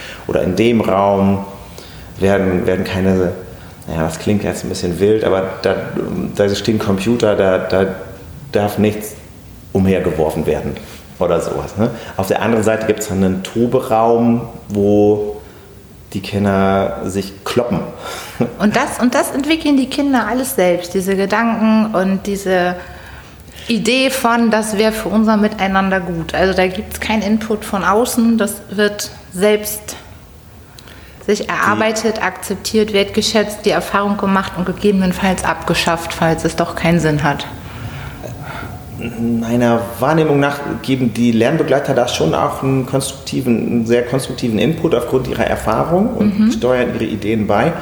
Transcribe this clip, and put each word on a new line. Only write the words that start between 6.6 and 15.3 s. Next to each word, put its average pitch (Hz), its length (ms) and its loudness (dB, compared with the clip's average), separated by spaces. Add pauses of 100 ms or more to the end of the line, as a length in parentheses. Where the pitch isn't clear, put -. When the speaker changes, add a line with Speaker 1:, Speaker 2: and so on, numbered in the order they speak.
Speaker 1:
Computer, 104 580 2
da, 95 220 4
da 92 280 2 (640)
darf 104 240 0
nichts 104 360 0 (600)
umhergeworfen 85 720 2
werden 73 280 -2 (480)
oder 85 200 2
sowas, 73 380 -6
ne? 117 120 2 (260)
Auf 98 100 -2
der - 160 0
anderen 110 220 2
Seite 110 220 2
gibt's - 220 -2
dann 95 140 0
einen 95 200 2
Toberaum, 117 1080 2 (200)
wo 104 680 2 (760)